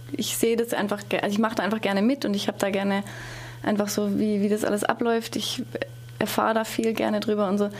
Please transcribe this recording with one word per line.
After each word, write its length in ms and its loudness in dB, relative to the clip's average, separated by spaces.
ich 260 -4
sehe 180 4
das 200 0
einfach 340 0
ge-, 100 2
also 140 0
ich 60 -2
mach 160 2
da 80 0
einfach 180 0
gerne 220 2
mit 220 2
und 100 0
ich 120 -2
hab 120 -4
da 100 2
gerne 340 0
einfach 260 2
so, 300 0
wie, 220 2
wie 80 4
das 140 2
alles 200 2
abläuft. 520 0
Ich 280 -4
erfahre 340 2
da 100 2
viel 300 0
gerne 280 0
drüber 280 2
und 80 2
so. 120 2